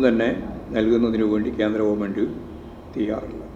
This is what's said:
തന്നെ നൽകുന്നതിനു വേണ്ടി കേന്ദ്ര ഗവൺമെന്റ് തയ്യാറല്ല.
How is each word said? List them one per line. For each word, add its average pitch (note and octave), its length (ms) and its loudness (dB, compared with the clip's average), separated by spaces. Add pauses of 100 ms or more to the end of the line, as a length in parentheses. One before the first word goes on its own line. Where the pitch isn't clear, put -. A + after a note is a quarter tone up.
തന്നെ A#2 220 4 (460)
നൽകുന്നതിനു A2+ 560 4
വേണ്ടി G#2+ 180 0 (100)
കേന്ദ്ര A2 280 2
ഗവൺമെന്റ് G#2 360 0 (720)
തയ്യാറല്ല. G#2 460 -4 (140)